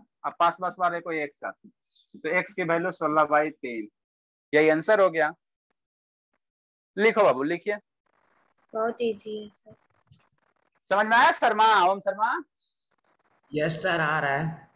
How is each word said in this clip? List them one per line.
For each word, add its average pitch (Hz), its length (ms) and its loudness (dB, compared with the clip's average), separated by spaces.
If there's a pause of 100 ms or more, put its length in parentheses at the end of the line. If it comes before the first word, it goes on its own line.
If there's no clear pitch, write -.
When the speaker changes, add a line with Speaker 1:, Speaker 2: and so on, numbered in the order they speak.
(260)
Speaker 1:
अब 143 140 -8
पास 170 220 2
पास 180 180 -6
वाले 170 200 -2
को 170 140 -10
एक 147 220 -6
साथ, 101 160 -10 (680)
तो 156 120 -8
X 180 240 -4
की 185 100 -4
value 170 280 -2
सोलह 156 340 0
बाई 151 240 2
तीन, 117 380 -12 (640)
यही 156 160 4
answer 160 320 2
हो 185 80 4
गया। 160 240 -2 (1600)
लिखो 214 260 2
बाबू, 135 200 2
लिखिए। 170 340 -4 (960)
Speaker 2:
बहुत 226 280 -6
easy 214 420 -6
है 208 60 -20
सर। - 260 -20 (1160)
Speaker 1:
समझ 202 140 2
में 220 120 0
आया 294 140 6
शर्मा, 233 340 2 (180)
ओम 196 160 2
शर्मा? 208 340 -4 (1160)
Speaker 3:
Yes 160 320 -4
sir, 175 160 0
आ 156 200 0
रहा 143 180 -2
है। 160 380 -8